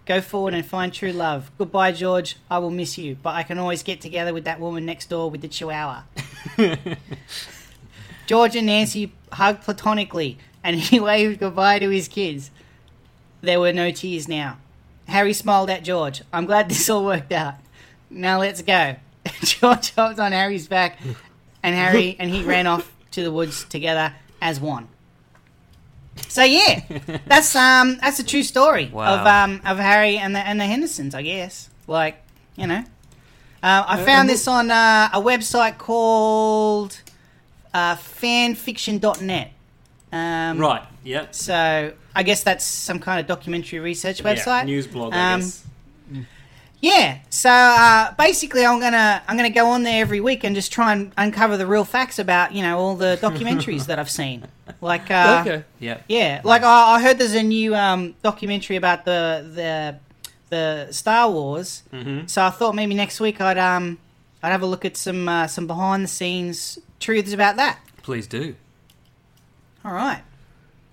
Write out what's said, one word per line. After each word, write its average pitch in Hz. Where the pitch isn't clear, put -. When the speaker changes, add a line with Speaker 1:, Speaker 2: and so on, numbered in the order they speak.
Speaker 1:
Go 185
forward 190
and 170
find 180
true 190
love. 156
Goodbye, 190
George. 180
I 175
will 175
miss 175
you, 143
but 165
I 165
can 170
always 180
get 180
together 170
with 160
that 160
woman 165
next 165
door 165
with 151
the 156
chihuahua." 151
<laughs> 170
George 226
and 220
Nancy 208
hugged 202
platonically, 196
and 170
he 165
<laughs> -
waved 208
goodbye 196
to 196
his 190
kids. 147
There 180
were 175
no 175
tears 170
now. 147
Harry 202
smiled 196
at 180
George. 160
"I'm 175
glad 208
this -
all 208
worked 180
out. 156
Now 185
let's 196
go." 165
<laughs> -
George 240
hopped 220
on 202
Harry's 190
back, 180
and 180
Harry 185
and 180
he 190
ran 180
off 170
to 180
the 170
woods 156
together 156
as 160
one. 143
So 262
yeah, 285
Speaker 2:
<laughs> 160
Speaker 1:
that's, 294
um, 254
that's 269
a 254
true 277
story 254
Speaker 2:
Wow. 107
Speaker 1:
of, -
um, 196
of 190
Harry 208
and 196
the, 202
and 202
the 202
Hendersons, 214
I 135
guess. 180
Like, 156
you -
know, 190
uh, 196
I 185
Speaker 3:
Uh, 185
Speaker 1:
found 269
Speaker 3:
and 262
Speaker 1:
this 247
on, 240
uh, 220
a 202
website 233
called, 220
uh, 175
fanfiction 240
dot 208
net. 185
Um, 165
Speaker 2:
Right. 143
Yep. 131
Speaker 1:
So 160
I 190
guess 202
that's 185
some -
kind 185
of 156
documentary 170
research 175
Speaker 2:
Yeah, 208
Speaker 1:
website. 240
Speaker 2:
news 139
blog, 117
I 180
Speaker 1:
Um, 185
Speaker 2:
guess. 185
Speaker 1:
yeah, 269
so, -
uh, 233
basically 294
I'm 240
gonna, 226
I'm 214
gonna 240
go 233
on 240
there 226
every 208
week 254
and 202
just 196
try 226
and 202
uncover 208
the 190
real 202
facts 254
about, 180
you 196
know, 175
all 190
the 180
documentaries 214
Speaker 2:
<laughs> -
Speaker 1:
that 156
I've 147
seen. 131
Like, 170
uh, 175
Speaker 3:
Okay. 156
Speaker 2:
Yep. 117
Speaker 1:
yeah, 202
Speaker 2:
Nice. 143
Speaker 1:
like, 233
I, 233
I 233
heard 262
there's 233
a 220
new, 220
um, 185
documentary 202
about 185
the, 165
the, 156
the 156
Star 233
Wars, 151
Speaker 2:
Mm-hmm. 139
Speaker 1:
so 190
I 185
thought 214
maybe 208
next 202
week 214
I'd, 190
um, 180
I'd 165
have 190
a 185
look 185
at 180
some, 180
uh, 170
some 170
behind 190
the 185
scenes 175
truths 208
about 202
that. 262
Speaker 2:
Please 113
do. 139
Speaker 1:
All 196
right. 226